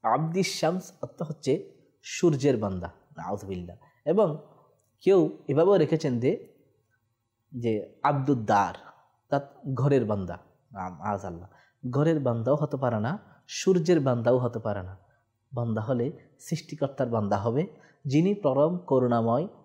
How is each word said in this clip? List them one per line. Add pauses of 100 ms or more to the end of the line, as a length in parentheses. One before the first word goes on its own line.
আব্দিস
শামস (100)
অর্থ
হচ্ছে (380)
সূর্যের
বান্দা, (260)
নাউযুবিল্লাহ। (280)
এবং (640)
কেউ (180)
এভাবেও
রেখেছেন
যে, (1080)
যে (140)
আব্দুদ্দার, (140)
অর্থাৎ (220)
ঘরের
বান্দা, (360)
নাম
আজাল্লাহ। (400)
ঘরের
বান্দাও
হতে
পারে
না, (280)
সূর্যের
বান্দাও
হতে
পারে
না। (560)
বান্দা
হলে (280)
সৃষ্টিকর্তার
বান্দা
হবে, (380)
যিনি
পরম
করুণাময় (180)